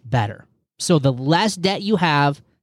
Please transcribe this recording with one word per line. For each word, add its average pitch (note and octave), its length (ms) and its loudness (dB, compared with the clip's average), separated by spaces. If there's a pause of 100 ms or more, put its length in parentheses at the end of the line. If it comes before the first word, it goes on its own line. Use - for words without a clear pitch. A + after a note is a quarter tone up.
better. A2 380 -2 (320)
So F3 200 2
the C3+ 140 0
less E3 420 0
debt F#3+ 280 -2
you G#3 140 0
have, D3 460 0 (200)